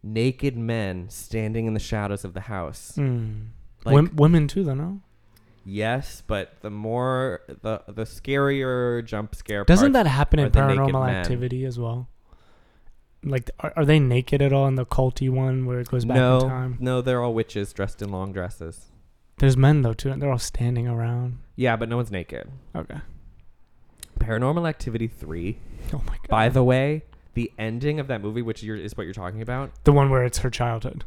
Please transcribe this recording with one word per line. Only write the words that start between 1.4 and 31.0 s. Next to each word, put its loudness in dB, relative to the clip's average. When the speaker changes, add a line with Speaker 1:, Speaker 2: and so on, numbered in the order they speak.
Speaker 1:
in -2
the 0
shadows -4
of -12
the -10
house. -10
Speaker 2:
Mm. -4
Speaker 1:
Like 4
Speaker 2:
Wom-, 8
women 6
too, -2
though, 0
no? -6
Speaker 1:
Yes, -4
but -4
the -10
more, -2
the, -8
the -8
scarier -2
jump -8
scare -6
Speaker 2:
Doesn't 8
Speaker 1:
parts 6
Speaker 2:
that 4
happen 4
in 4
Speaker 1:
are 2
the 6
naked 4
Speaker 2:
Paranormal 2
Speaker 1:
men. 0
Speaker 2:
Activity -2
as -6
well? -4
Like, -2
are, -6
are 4
they 8
naked 2
at 4
all 4
in 2
the -2
culty 0
one 0
where -4
it -8
goes 0
back 0
Speaker 1:
No, 6
Speaker 2:
in 2
time? -4
Speaker 1:
no, 0
they're 0
all -2
witches -4
dressed -6
in -6
long -6
dresses. -10
Speaker 2:
There's 6
men, 6
though, 0
too, -6
and -6
they're -2
all -2
standing -2
around. -4
Speaker 1:
Yeah, 0
but -4
no -2
one's -4
naked. -8
Speaker 2:
Okay. -10
Speaker 1:
Paranormal 0
Activity -4
three. -8
Speaker 2:
Oh, -4
my -4
God. -10
Speaker 1:
By 4
the 4
way, 2
the -4
ending -4
of -6
that -4
movie, -4
which -6
you're, -8
is -10
what -8
you're -10
talking -10
about. -6
Speaker 2:
The 8
one 6
where 2
it's -2
her -2
childhood. -4